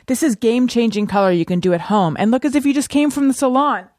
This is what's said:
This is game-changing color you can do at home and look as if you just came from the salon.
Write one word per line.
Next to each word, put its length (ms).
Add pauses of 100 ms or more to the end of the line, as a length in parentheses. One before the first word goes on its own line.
This 180
is 120
game-changing 680
color 260
you 120
can 160
do 120
at 100
home 360
and 120
look 140
as 120
if 100
you 80
just 160
came 200
from 180
the 60
salon. 520 (120)